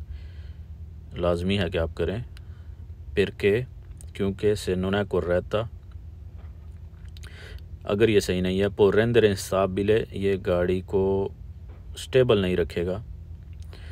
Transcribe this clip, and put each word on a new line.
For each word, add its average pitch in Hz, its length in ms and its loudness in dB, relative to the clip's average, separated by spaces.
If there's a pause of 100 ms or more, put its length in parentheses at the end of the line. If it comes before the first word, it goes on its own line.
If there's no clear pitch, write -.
(1160)
लाजमी 87 420 2
है 90 140 0
कि 87 80 -2
आप 82 140 0
करें। 92 320 -2 (920)
Perché? 101 460 2 (520)
क्योंकि 101 400 2
se 92 180 -2
non 92 200 0
è 101 100 2
corretta, 90 640 0 (2250)
अगर 110 240 4
ये 101 100 6
सही 92 200 2
नहीं 92 180 2
है, 101 100 4
può 104 240 6
rendere 107 440 6
instabile, 98 760 2
ये 98 240 0
गाड़ी 90 440 2
को 98 520 0 (640)
स्टेबल 123 460 4
नहीं 92 140 2
रखेगा, 87 460 0 (880)